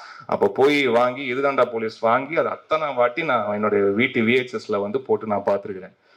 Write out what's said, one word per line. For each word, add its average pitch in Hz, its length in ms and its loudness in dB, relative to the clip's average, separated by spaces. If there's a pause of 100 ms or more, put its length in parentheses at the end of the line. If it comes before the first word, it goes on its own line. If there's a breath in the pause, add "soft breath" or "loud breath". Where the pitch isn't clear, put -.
(260 loud breath)
அப்போ - 220 0
போய் 139 400 2
வாங்கி, 123 480 0
இதுதாண்டா 135 300 2
போலீஸ் 113 340 -6
வாங்கி, 123 360 0
அது 135 140 0
அத்தனை 151 440 -4
வாட்டி 123 300 0
நான் 113 300 0
என்னுடைய 104 300 2
வீட்டு 117 380 2
வி - 20 2
ஹெச் 123 420 0
எஸ்ல 104 160 -2
வந்து 107 180 -4
போட்டு 110 280 -2
நான் 101 180 -2
பார்த்துருக்குறேன். 101 500 -4 (220 soft breath)